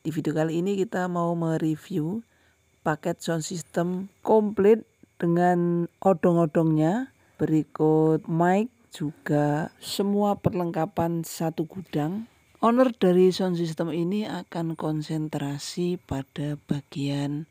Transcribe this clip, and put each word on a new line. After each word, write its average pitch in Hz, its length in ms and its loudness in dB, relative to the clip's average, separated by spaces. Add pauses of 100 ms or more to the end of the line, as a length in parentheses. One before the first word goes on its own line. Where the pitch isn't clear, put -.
Di - 80 -6
video 156 240 -2
kali 160 320 0
ini 196 160 -2
kita 180 240 -2
mau 175 320 -2
mereview 160 880 -2 (560)
paket 170 400 -4
sound 165 240 -2
system 180 640 -4 (160)
komplit 214 640 4 (320)
dengan 175 800 2
odong-odongnya, 170 1120 2 (240)
berikut 156 880 2
mic, 180 480 2 (240)
juga 147 800 0
semua 202 640 -2
perlengkapan 170 800 -2
satu 160 480 -6
gudang. 165 560 -6 (400)
Owner 240 320 4
dari 185 320 6
sound 180 320 0
system 165 320 -4
ini 175 320 -2
akan 170 480 -6
konsentrasi 156 1300 -4
pada 143 640 -8
bagian 143 880 -4